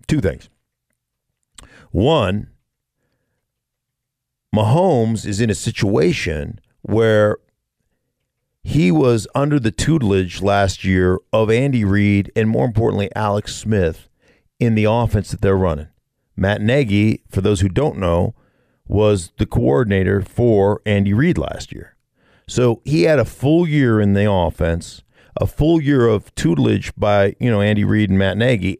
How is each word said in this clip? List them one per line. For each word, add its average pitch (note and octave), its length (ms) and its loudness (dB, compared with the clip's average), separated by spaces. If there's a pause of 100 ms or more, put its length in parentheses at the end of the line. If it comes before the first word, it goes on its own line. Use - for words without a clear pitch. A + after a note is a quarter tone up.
Two D3+ 140 0
things. D#2 280 -4 (1400)
One, G#2+ 580 0 (2000)
Mahomes A2+ 720 2
is G2 160 -4
in A#2 80 2
a G2 60 0
situation G#2 1040 -2 (220)
where G#2+ 560 2 (1300)
he E3+ 280 0
was B2 440 2
under D3 240 0
the A2 120 -2
tutelage G2 680 0
last G2+ 420 0
year F#2 360 2 (120)
of A2 200 0
Andy B2 320 0
Reid G2+ 520 0
and, A2 140 0
more B2 160 0
importantly, G#2 500 -2
Alex G#2 400 -4
Smith F#2+ 520 -2 (520)
in A#2 160 0
the G#2+ 100 2
offense A2 460 0
that - 100 -10
they're G2 160 2
running. D#2+ 320 -2 (460)
Matt G2+ 260 0
Nagy, A2 680 0
for - 120 -4
those G2+ 200 0
who G2 80 0
don't B2 280 -2
know, F#2 360 -2 (540)
was G#2 500 0
the G#2 80 -2
coordinator G2+ 760 0
for G#2 640 2
Andy G2+ 280 0
Reid C#3+ 240 0
last - 340 -8
year. - 240 -18 (520)
So B2 380 0
he D#3 180 0
had D#3 160 2
a A2 60 0
full D#3+ 420 0
year C3+ 320 2
in G2+ 140 2
the G2+ 180 2
offense, E2+ 720 -2 (360)
a - 80 0
full E3 340 0
year C3+ 260 2
of G#2+ 280 -2
tutelage B2 600 0
by, G2+ 440 2
you B2 100 -2
know, G#2 120 0
Andy G#2 220 2
Reid G#2 260 2
and F#2+ 100 2
Matt F#2+ 180 0
Nagy, G#2 420 -2